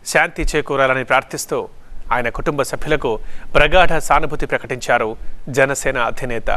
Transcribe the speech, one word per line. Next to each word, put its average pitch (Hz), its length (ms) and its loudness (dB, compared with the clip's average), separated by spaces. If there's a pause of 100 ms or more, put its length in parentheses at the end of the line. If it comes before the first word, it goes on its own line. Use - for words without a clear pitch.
శాంతి 165 360 0
చేకూరాలని 135 640 0
ప్రార్థిస్తూ 135 540 -2 (540)
ఆయన 117 160 0
కుటుంబ 139 340 -4
సభ్యులకు 139 480 -2 (440)
ప్రగాఢ 165 440 6
సానుభూతి 147 480 0
ప్రకటించారు 123 640 -2 (400)
జనసేన 135 500 0
అధినేత. 117 580 -2